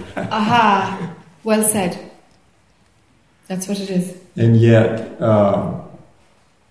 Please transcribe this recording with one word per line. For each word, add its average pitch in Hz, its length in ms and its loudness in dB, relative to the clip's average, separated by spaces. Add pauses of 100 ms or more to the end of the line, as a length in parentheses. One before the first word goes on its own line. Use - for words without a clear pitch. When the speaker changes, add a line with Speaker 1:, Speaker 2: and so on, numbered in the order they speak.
Speaker 1:
<laughs> - 100 -16
Speaker 2:
Aha. 202 1000 0 (300)
Well 214 200 0
said. 196 460 -2 (1400)
That's 185 200 -8
what 196 140 -6
it 196 100 -8
is. 180 260 -4 (200)
Speaker 1:
And 117 200 4
yet, - 680 2
uh, 104 580 0 (920)